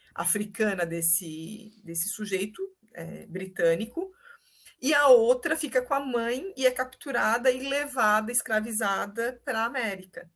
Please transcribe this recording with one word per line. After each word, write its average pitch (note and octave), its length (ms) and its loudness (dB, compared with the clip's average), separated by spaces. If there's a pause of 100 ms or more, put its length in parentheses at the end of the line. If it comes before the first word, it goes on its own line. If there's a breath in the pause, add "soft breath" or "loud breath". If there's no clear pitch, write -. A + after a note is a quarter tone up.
(140 soft breath)
africana G#3 720 -2
desse, D#3+ 1000 -4
desse E3 240 -4
sujeito, G#3 520 -4 (340)
é, D#3 320 -12
britânico, F#3+ 840 -2 (720 loud breath)
e C#4 120 0
a D4 160 6
outra B3 480 6
fica B3+ 240 0
com B3+ 140 -2
a C#4 60 2
mãe B3+ 560 -4
e C4 100 2
é B3+ 40 6
capturada A#3+ 840 0
e C4 160 -2
levada, A#3+ 640 2
escravizada G#3+ 1120 -2
pra A3+ 200 -2
América. A3+ 720 -4